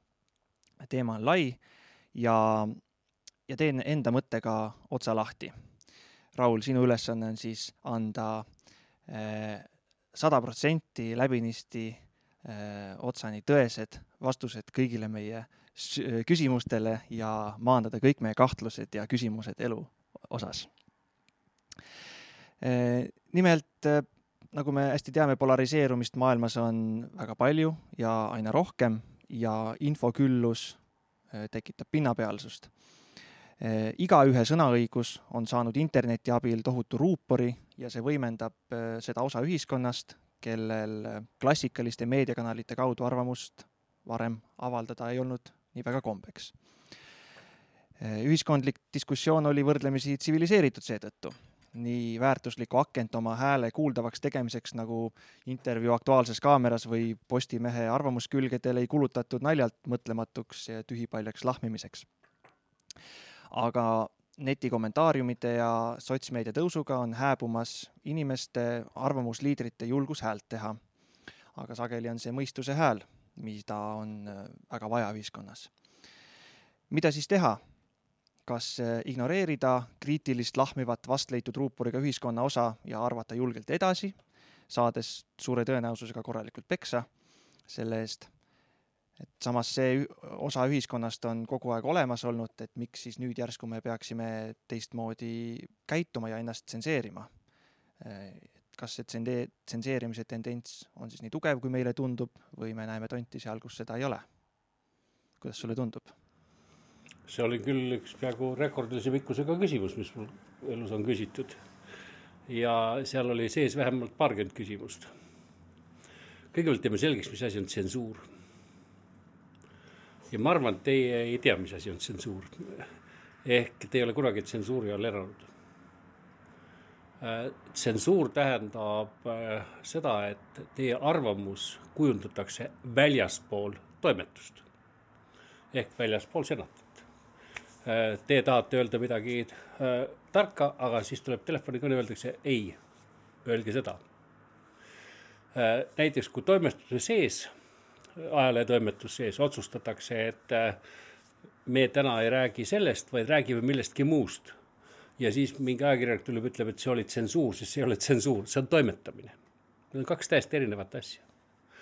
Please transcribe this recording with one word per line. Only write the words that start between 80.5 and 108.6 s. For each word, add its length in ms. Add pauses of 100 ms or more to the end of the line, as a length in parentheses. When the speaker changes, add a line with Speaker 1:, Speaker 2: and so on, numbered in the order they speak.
Speaker 1:
lahmivat 520
vastleitud 480
ruuporiga 420
ühiskonna 440
osa 320 (100)
ja 200
arvata 300
julgelt 360
edasi, 440 (540)
saades 580 (140)
suure 240
tõenäosusega 580
korralikult 460
peksa 340 (640)
selle 340
eest? 280 (920)
Et 80 (140)
samas 320
see 260
ü-, 60 (320)
osa 280
ühiskonnast 580
on 220
kogu 240
aeg 140
olemas 400
olnud, 360
et 140
miks 280
siis 160
nüüd 200
järsku 280
me 140
peaksime 760 (120)
teistmoodi 920 (260)
käituma 420
ja 100
ennast 280
tsenseerima? 600 (800)
Äh, 260 (480)
kas 160
see 80
tsende-, 460 (180)
tsenseerimise 560
tendents 720
on 160
siis 100
nii 80
tugev, 300
kui 100
meile 220
tundub, 400 (240)
või 180
me 140
näeme 240
tonti 260
seal, 220
kus 160
seda 240
ei 80
ole? 100 (1200)
Kuidas 220
sulle 160
tundub? 320 (1200)
Speaker 2:
See 140
oli 180
küll 360
üks 200
peaaegu 400
rekordilise 560